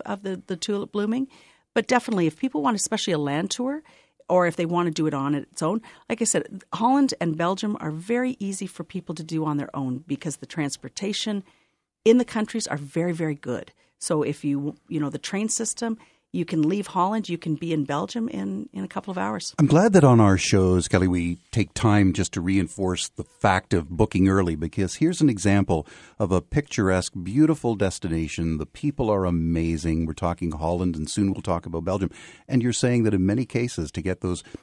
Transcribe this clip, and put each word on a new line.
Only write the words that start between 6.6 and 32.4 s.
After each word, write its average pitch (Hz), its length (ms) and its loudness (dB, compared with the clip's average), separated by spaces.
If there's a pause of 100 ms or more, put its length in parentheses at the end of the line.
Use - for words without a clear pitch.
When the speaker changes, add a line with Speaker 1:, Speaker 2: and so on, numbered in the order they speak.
Speaker 1:
Holland 254 480 2
and 165 160 -2
Belgium 190 420 -2
are 156 120 -6
very 233 480 -2
easy 196 260 -6
for - 180 -10
people 180 300 -10
to 156 100 -10
do 160 220 -4
on 151 120 -2
their 143 180 -6
own 135 320 -4
because 139 300 -6
the - 100 -18
transportation 196 960 -6 (600)
in 226 140 8
the 247 80 2
countries 220 400 -4
are - 120 -4
very, 160 360 -4
very 160 220 -4
good. - 360 -8 (280)
So 151 240 0
if - 200 -4
you, 143 320 -2 (120)
you 160 120 -4
know, 143 120 -2
the 143 80 -8
train 208 280 -4
system, 220 520 -6 (360)
you 175 100 -2
can 165 220 0
leave 196 200 -2
Holland, 196 420 -2
you 170 80 -4
can 160 160 -4
be 165 200 -4
in 151 120 0
Belgium 190 420 -4
in, 196 460 -8
in 190 100 -8
a 190 40 -8
couple 190 240 -10
of 180 80 -6
hours. 196 400 -6
Speaker 2:
I'm 147 80 6
glad 180 260 6
that 175 100 8
on 123 160 10
our 101 160 8
shows, 92 520 4
Kelly, 92 200 4
we 87 300 0 (140)
take - 240 -2
time 104 360 4
just 92 220 -2
to 92 80 -4
reinforce 92 680 0
the - 140 -10
fact - 480 0
of 85 200 0
booking 87 360 4
early, 95 280 2
because 85 400 -4
here's 160 260 -2
an 151 80 6
example 98 560 2 (320)
of 92 140 0
a 90 100 4
picturesque, 95 800 0
beautiful 123 540 2
destination. 82 800 -2
The 76 80 -6
people 139 460 -2
are 95 140 2
amazing. 82 800 0
We're 78 60 -6
talking 85 400 -4
Holland, 85 420 -2
and 76 120 -6
soon 98 260 0
we'll 87 100 -10
talk 85 240 -4
about 82 180 -6
Belgium. 92 240 -2 (380)